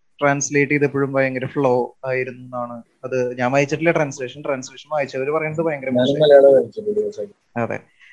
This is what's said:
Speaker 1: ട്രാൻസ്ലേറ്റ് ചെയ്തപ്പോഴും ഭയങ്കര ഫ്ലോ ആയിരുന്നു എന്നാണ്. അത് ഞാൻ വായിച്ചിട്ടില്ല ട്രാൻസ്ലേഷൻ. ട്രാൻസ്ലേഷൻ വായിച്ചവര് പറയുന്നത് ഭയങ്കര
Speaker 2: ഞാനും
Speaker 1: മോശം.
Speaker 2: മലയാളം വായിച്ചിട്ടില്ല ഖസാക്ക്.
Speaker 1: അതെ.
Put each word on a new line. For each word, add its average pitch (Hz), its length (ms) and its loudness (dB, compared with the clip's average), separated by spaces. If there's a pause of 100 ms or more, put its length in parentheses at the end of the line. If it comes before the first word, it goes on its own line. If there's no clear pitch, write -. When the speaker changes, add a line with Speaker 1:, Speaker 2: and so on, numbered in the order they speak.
(220)
Speaker 1:
ട്രാൻസ്ലേറ്റ് 143 500 0
ചെയ്തപ്പോഴും 139 420 0
ഭയങ്കര 131 320 -2
ഫ്ലോ 127 600 -2
ആയിരുന്നു 127 380 -6
എന്നാണ്. 120 400 -10 (200)
അത് 127 340 -2
ഞാൻ 123 140 0
വായിച്ചിട്ടില്ല 143 400 0
ട്രാൻസ്ലേഷൻ. 143 500 -4
ട്രാൻസ്ലേഷൻ 131 500 -8
വായിച്ചവര് 135 380 -4
പറയുന്നത് 156 360 -4
ഭയങ്കര 143 200 -4
Speaker 2:
ഞാനും 127 140 0
Speaker 1:
മോശം. 139 220 2
Speaker 2:
മലയാളം 139 320 8
വായിച്ചിട്ടില്ല 117 540 0
ഖസാക്ക്. - 520 -10
Speaker 1:
അതെ. 104 200 -6 (340)